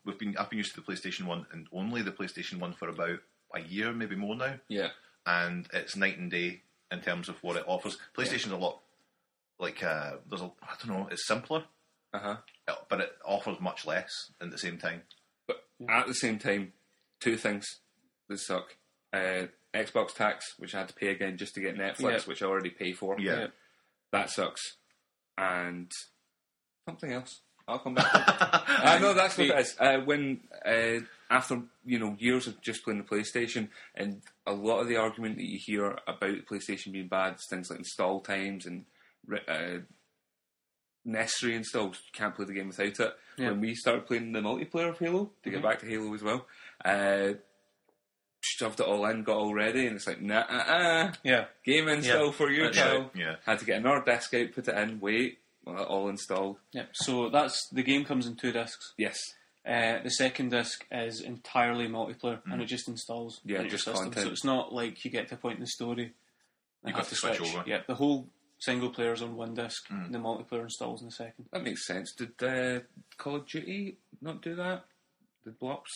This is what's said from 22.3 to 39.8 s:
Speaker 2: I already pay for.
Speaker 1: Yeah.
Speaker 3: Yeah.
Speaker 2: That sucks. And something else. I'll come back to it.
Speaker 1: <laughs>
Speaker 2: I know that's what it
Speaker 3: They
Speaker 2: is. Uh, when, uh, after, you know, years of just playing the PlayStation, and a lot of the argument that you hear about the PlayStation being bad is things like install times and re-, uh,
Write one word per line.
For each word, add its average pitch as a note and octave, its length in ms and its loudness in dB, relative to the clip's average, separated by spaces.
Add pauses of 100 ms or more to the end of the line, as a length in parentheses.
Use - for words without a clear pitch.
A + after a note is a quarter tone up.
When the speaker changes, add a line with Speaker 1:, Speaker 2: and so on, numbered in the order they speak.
Speaker 2:
I G2+ 60 0
already F#2+ 240 0
pay F#2 220 -4
for. G2 260 -4
Speaker 1:
Yeah. F#2 220 2
Speaker 3:
Yeah. - 60 -4 (640)
Speaker 2:
That G2+ 200 2
sucks. - 460 -4 (600)
And F2+ 540 -2 (960)
something E3 240 -8
else. B2+ 300 -8 (260)
I'll A#2+ 120 -4
come B2+ 140 -4
back B2 180 6
to - 80 8
it. - 60 4
Speaker 1:
<laughs> - 600 4
Speaker 2:
I E3 140 10
know G3+ 140 6
that's F#3 240 6
what D3 100 6
it C#3+ 60 6
Speaker 3:
They C#3 80 6
Speaker 2:
is. - 180 0
Uh, C3+ 200 8
when, C#3 420 0 (240)
uh, A2+ 340 4 (300)
after, B2+ 320 4 (240)
you B2 140 2
know, G#2 200 0
years B2 280 4
of A2 140 -10
just A2+ 220 -4
playing G#2+ 160 0
the G2 80 -6
PlayStation, G#2+ 600 0 (260)
and G2+ 260 -4 (260)
a G2+ 60 0
lot G#2 280 2
of A#2+ 60 0
the A#2 100 2
argument A2 400 0
that - 100 -6
you G2 160 -6
hear G2+ 340 0 (100)
about F#2 120 -6 (180)
the - 120 -8
PlayStation G2+ 420 -6
being F#2+ 160 -6
bad F#2+ 280 0
is - 140 -14
things F#2 200 -6
like - 100 -8
install F#2+ 400 0
times G2 460 -4
and F2 200 -8 (400)
re-, G#2 220 -4
uh, E2+ 320 -4 (1300)